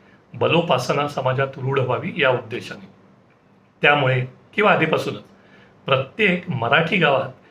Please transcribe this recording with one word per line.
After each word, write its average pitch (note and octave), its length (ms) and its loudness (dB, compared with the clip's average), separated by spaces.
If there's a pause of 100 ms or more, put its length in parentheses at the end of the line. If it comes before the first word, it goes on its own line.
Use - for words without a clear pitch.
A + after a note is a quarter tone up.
(340)
बलोपासना D3 760 0
समाजात C3+ 400 -2 (100)
रूढ C3+ 220 -2
व्हावी B2 380 -4
या C3+ 120 2
उद्देशाने. A#2 580 -6 (920)
त्यामुळे C3 440 4 (280)
किंवा G#3 180 4
आधीपासूनच D3+ 500 0 (640)
प्रत्येक F3 640 0
मराठी D3 480 2
गावात C#3 320 2 (220)